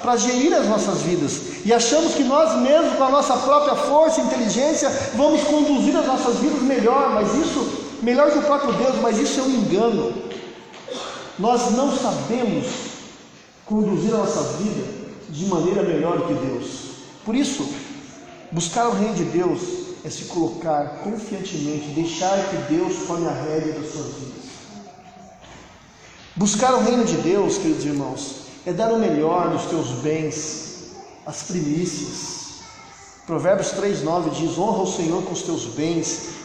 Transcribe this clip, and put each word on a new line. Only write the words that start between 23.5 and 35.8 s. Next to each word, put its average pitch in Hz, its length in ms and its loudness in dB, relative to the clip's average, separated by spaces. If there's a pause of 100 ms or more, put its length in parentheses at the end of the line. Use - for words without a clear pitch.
das 147 200 -8
suas 139 140 -8
vidas. 131 340 -14 (1900)
Buscar 247 380 4
o 226 80 4
reino 240 240 4
de 165 120 0
Deus, 175 420 2
queridos 147 260 0
irmãos, 139 500 -6 (300)
é 175 80 -2
dar 220 180 0
o 226 60 2
melhor 175 540 2
dos 143 140 -2
teus 156 220 -2 (140)
bens, - 960 -4 (300)
as - 180 -10
primícias. 156 1200 -4 (640)
Provérbios 165 460 0
três 190 320 -2
nove 160 280 0
diz: 156 260 -2
"Honra 190 260 0
o - 80 0
Senhor 175 320 0
com 180 100 -6
os - 100 -6
teus 143 220 -4
bens 151 640 -4 (160)